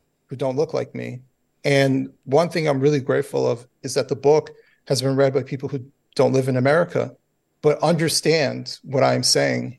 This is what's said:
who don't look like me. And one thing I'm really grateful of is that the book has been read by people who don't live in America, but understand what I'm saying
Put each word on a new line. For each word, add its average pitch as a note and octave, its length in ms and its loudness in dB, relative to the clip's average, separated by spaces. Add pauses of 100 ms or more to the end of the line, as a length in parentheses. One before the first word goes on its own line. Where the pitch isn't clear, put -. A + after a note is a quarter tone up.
(280)
who C3+ 80 -14
don't B2+ 200 -4
look D#3 180 -4
like B2+ 220 -6
me. B2 240 -10 (460)
And C3+ 440 2 (140)
one D3+ 260 2
thing D#3 200 -2
I'm C3+ 100 0
really C#3+ 220 2
grateful C3 440 -2
of B2 220 -4 (160)
is - 120 -8
that C3 120 -2
the C#3 80 -4
book D3 360 2 (360)
has B2+ 140 -2
been C3+ 160 0
read C3+ 160 2
by C3+ 100 0
people C#3 240 -8
who C3+ 160 -8 (320)
don't B2+ 160 4
live C3 160 0
in B2+ 80 0
America, C3+ 600 0 (460)
but D3 180 2
understand D3+ 1040 0
what C3 200 0
I'm B2+ 200 2
saying B2 560 0